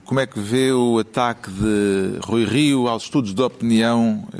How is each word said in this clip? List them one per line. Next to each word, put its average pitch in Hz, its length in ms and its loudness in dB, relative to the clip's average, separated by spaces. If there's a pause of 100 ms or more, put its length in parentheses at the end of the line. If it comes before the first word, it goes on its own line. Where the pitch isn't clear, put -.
como 131 140 0
é 127 80 0
que 110 120 -8
vê 127 320 0
o 120 280 2
ataque 113 520 -4
de 98 720 0
Rui 113 240 0
Rio 131 420 2
aos 113 160 -4
estudos 113 300 -2
de 101 80 -2
opinião, 117 840 2 (140)